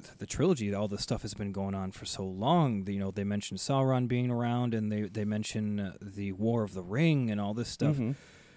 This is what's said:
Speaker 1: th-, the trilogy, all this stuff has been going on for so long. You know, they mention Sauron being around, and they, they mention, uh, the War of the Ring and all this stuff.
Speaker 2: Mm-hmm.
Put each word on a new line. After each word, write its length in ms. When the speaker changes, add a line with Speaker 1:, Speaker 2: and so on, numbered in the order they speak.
Speaker 1:
th-, 160
the 80
trilogy, 460
all 140
this 160
stuff 200
has 120
been 180
going 220
on 160
for 140
so 200
long. 640
You 140
know, 100
they 140
mention 320
Sauron 500
being 240
around, 440
and 180
they, 100
they 220
mention, 560
uh, 200
the 320
War 300
of 120
the 100
Ring 460
and 100
all 140
this 140
stuff. 280
Speaker 2:
Mm-hmm. 160